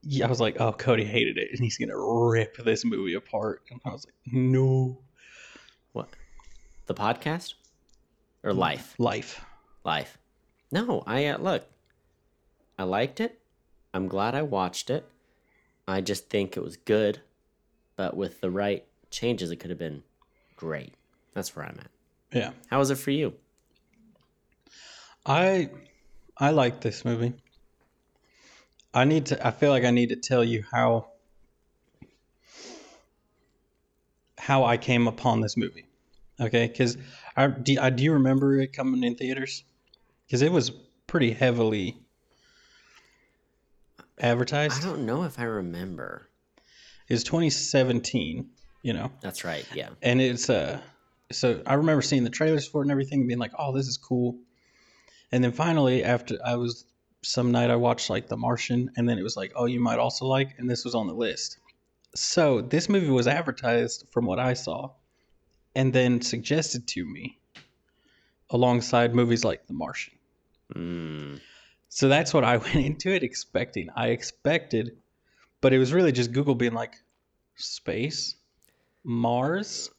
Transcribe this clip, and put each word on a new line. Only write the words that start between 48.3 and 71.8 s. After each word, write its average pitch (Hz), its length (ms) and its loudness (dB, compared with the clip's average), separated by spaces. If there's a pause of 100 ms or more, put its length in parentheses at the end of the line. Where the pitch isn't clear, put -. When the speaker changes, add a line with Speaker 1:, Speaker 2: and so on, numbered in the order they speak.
Speaker 1:
you 120 120 -2
know? 123 180 -4 (100)
Speaker 2:
That's - 220 -10
right, 78 300 -6
yeah. - 160 -8 (120)
Speaker 1:
And 123 200 4
it's, 123 280 0
uh, 90 300 0 (520)
so - 340 0
I 135 100 2
remember 151 260 4
seeing 131 220 2
the 117 60 0
trailers 156 380 2
for 151 140 -2
it 139 40 0
and 143 60 2
everything 135 280 0
and 123 80 2
being 120 120 -2
like, 120 200 -4
"Oh, 143 160 -2
this 135 120 -2
is 123 100 -6
cool." 123 400 -2 (960)
And 127 100 4
then 120 80 2
finally, 143 520 2
after 120 420 0
I 120 100 -2
was, 120 300 -4 (380)
some 123 280 0
night 120 180 4
I 120 60 4
watched, 120 340 2
like, 107 180 -2
The 110 100 -6
Martian, 123 600 -2
and 120 100 2
then 117 120 2
it 92 40 -4
was 110 140 -6
like, 98 180 -8
"Oh, 123 100 0
you 120 160 0
might 117 180 2
also 123 260 -2
like," 135 320 0
and 127 120 -4
this 120 160 -2
was 120 100 -4
on 110 120 0
the 82 60 -6
list. - 440 -6 (580)
So - 460 2
this 143 280 0
movie 190 200 4
was 123 180 4
advertised, 123 840 0
from 117 140 0
what 95 140 0
I 127 140 2
saw, 123 380 -6 (840)
and 131 180 2
then 123 280 4
suggested 131 680 -2
to 92 180 -6
me - 340 -14 (1080)
alongside 120 680 2
movies 120 280 4
like - 240 -2
The - 60 -12
Martian. 76 400 -10 (640)
Speaker 2:
Mm. 78 640 -10 (500)